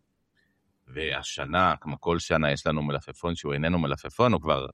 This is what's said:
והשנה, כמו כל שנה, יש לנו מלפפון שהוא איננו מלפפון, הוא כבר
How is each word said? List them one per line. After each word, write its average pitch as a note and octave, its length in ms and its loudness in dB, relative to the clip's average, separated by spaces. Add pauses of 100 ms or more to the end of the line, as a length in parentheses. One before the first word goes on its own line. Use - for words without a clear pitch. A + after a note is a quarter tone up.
(880)
והשנה, D2+ 920 0
כמו C#2+ 200 -8
כל E2+ 180 0
שנה, D#2 340 2
יש D2 140 -2
לנו D#2 160 0
מלפפון D2 520 -4
שהוא D2 180 -4
איננו D#2+ 260 2
מלפפון, D2+ 540 0
הוא D2 80 2
כבר C#2 320 0